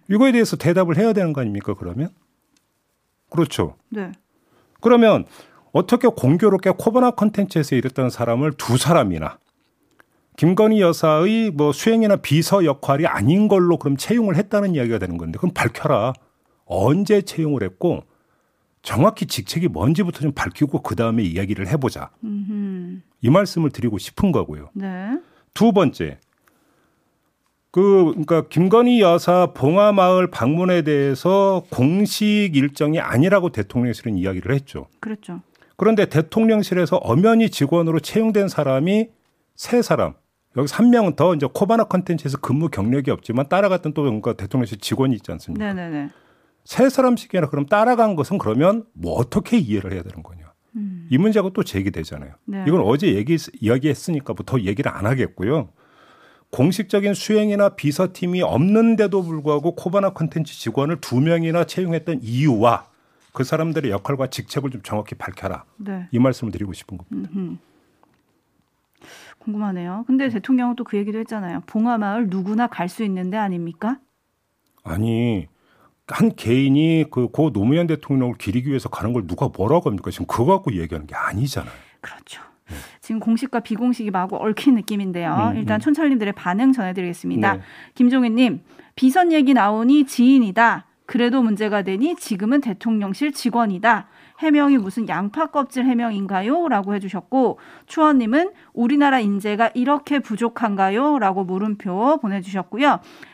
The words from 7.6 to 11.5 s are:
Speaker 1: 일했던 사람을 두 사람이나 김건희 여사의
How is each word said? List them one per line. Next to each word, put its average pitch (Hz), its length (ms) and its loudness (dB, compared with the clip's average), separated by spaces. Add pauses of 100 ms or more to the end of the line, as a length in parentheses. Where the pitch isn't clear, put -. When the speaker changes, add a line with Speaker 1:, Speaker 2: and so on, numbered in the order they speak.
Speaker 1:
일했던 127 340 0
사람을 120 440 -2
두 - 240 0
사람이나 101 600 0 (1000)
김건희 214 440 4
여사의 180 720 2